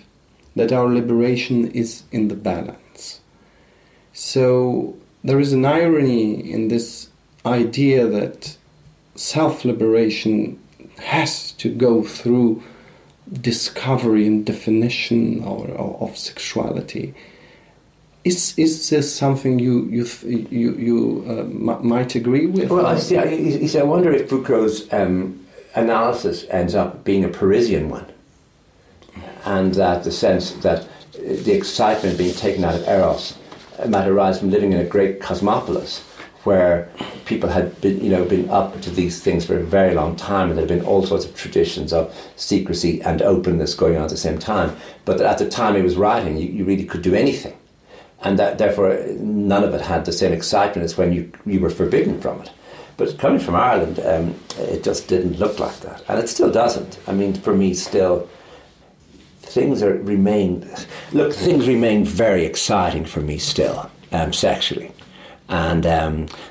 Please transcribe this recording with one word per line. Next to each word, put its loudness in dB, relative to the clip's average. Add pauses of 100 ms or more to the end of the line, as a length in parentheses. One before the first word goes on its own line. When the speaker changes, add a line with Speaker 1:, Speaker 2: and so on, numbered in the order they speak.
(560)
Speaker 1:
that 2
our 2
liberation 2
is -6
in 0
the -2
balance." -8 (920)
So 0 (280)
there 2
is 2
an 2
irony 2
in -2
this -4 (360)
idea 2
that -4 (600)
self-liberation 0 (420)
has -4
to -6
go 4
through 2 (800)
discovery 0
and 2
definition 0
of, -8
of, -8
of -8
sexuality. -6 (1120)
Is, 0
is 2
this 0
something 0
you, 2
you, 0
th-, -6
you, 0
you, 0
uh, -4
m-, -4
might 0
agree 2
with? 0
Speaker 2:
Well, 2
I 2
see, 0
I, 2
you 0
see, 0
I 4
wonder 4
if 0
Foucault's, 0
um, -2 (340)
analysis 0
ends 0
up -2
being 2
a 0
Parisian 2
one, -10 (1400)
and 0
that 2
the -2
sense 0 (100)
that 0 (260)
the -2
excitement 0
being 0
taken 0
out 0
of -4
eros 0 (540)
might 2
arise 4
from 0
living 4
in 4
a 2
great 2
cosmopolis -2 (440)
where 4 (380)
people -2
had -2
been, 2
you 0
know, 2
been 0
up 0
to -8
these -2
things 0
for 0
a -2
very 4
long 0
time, -2
and 0
there 0
had 0
been -2
all 4
sorts -2
of -14
traditions -2
of -2 (220)
secrecy -2
and -2
openness 2
going 2
on 0
at -4
the -6
same -2
time. -2 (300)
But 0
that 2
at 2
the 0
time 0
he 2
was 2
writing, 2
you, -4
you -4
really 0
could -6
do 2
anything. 0 (680)
And 0
that, 2
therefore, 4 (200)
none 2
of 0
it -2
had -4
the -2
same 2
excitement 0
as -4
when 2
you, -2 (140)
you 0
were 2
forbidden 0
from -6
it. -18 (460)
But -2
coming 2
from -4
Ireland, 2
um, 0 (240)
it -4
just -4
didn't 0
look 0
like -6
that. -16
And -2
it -2
still 2
doesn't. 0
I -4
mean, 0
for 0
me, 2
still, 0 (1160)
things 0
are, 2
remain, 0 (460)
look, 2
things 2
remain 4
very 2
exciting 0
for -6
me -4
still, -2 (220)
um, -2
sexually. -2 (600)
And, 0
um, 0 (240)